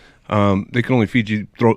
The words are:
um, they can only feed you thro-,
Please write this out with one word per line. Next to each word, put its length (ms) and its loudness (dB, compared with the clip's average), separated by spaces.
um, 420 0
they 120 -2
can 100 -4
only 140 2
feed 200 -2
you 200 -6
thro-, 180 2